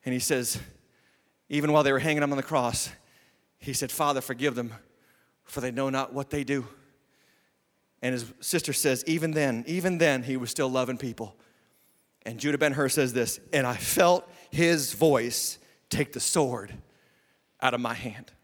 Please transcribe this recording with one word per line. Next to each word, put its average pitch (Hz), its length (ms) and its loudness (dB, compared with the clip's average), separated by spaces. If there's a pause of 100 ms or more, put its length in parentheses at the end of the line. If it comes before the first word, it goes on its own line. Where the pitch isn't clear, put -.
And 127 80 -2
he 127 80 0
says, 123 400 0 (880)
even 147 240 0
while 151 100 6
they 139 80 4
were 135 80 4
hanging 151 240 2
him 143 80 0
on 143 60 0
the 135 80 -2
cross, 123 460 0 (680)
he - 140 -10
said, 127 180 -4
"Father, 147 300 0
forgive 127 340 -2
them, 120 180 -6 (720)
for - 180 -10
they 127 120 -4
know 135 180 -2
not 135 220 -2
what 135 180 -6
they 147 140 -4
do." 127 240 -2 (1300)
And 127 120 -2
his 120 260 -8
sister - 320 -2
says, 135 340 2
"Even 160 260 0
then, 131 340 0
even 175 320 -2
then, 143 240 4
he 131 140 -4
was 123 140 -6
still 135 200 -2
loving 127 260 0
people." 110 400 -8 (880)
And 113 140 -10
Judah 143 180 0
Ben-Hur 143 320 2
says 131 240 0
this, 117 280 -2 (120)
"And 135 140 2
I 123 80 -2
felt 175 560 4 (200)
his 160 440 2
voice 123 640 2 (320)
take - 220 -2
the 123 80 -8
sword 123 520 0 (880)
out 127 140 2
of 120 60 -2
my 117 140 -2
hand." 117 380 -12 (120)